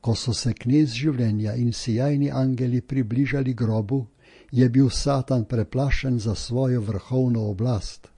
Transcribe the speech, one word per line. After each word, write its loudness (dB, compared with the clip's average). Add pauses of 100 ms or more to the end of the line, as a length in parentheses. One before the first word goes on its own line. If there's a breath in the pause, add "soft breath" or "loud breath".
Ko 0
so -4
se -2
knez 2
življenja -2
in 0
sijajni -2
angeli 0
približali -2
grobu, -2 (460 loud breath)
je 6
bil 6
Satan 0
preplašen 0
za -2
svojo -2
vrhovno 0
oblast. -4 (100)